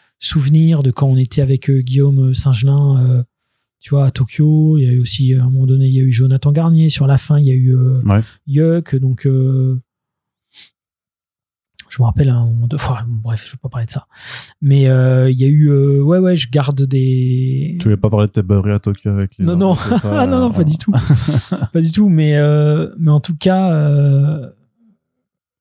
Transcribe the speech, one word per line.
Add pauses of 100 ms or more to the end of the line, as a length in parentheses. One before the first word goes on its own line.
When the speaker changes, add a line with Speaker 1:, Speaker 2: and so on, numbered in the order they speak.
(180)
Speaker 1:
souvenirs
de
quand
on
était
avec,
euh,
Guillaume
Saint-Gelin,
euh, (560)
tu
vois,
à
Tokyo.
Il
y
a
eu
aussi,
à
un
moment
donné,
il
y
a
eu
Jonathan
Garnier.
Sur
la
fin,
il
y
a
eu,
euh,
Speaker 2:
Ouais. (260)
Speaker 1:
Yuck.
Donc,
euh, (2000)
je
me
rappelle,
un
moment
de,
enfin,
bref,
je
vais
pas
parler
de
ça. (540)
Mais,
euh,
il
y
a
eu,
euh,
ouais,
ouais,
je
garde
des
Speaker 2:
Tu
voulais
pas
parler
de
tes
beuveries
à
Tokyo
avec
les
Speaker 1:
Non,
Speaker 2:
gens,
Speaker 1:
non.
Speaker 2:
c'est
ça,
Speaker 1:
<laughs>
Ah,
non,
non,
Speaker 2:
euh,
Speaker 1:
pas
du
tout.
Speaker 2:
<laughs>
Speaker 1:
Pas
du
tout,
mais,
euh,
mais
en
tout
cas,
euh, (1120)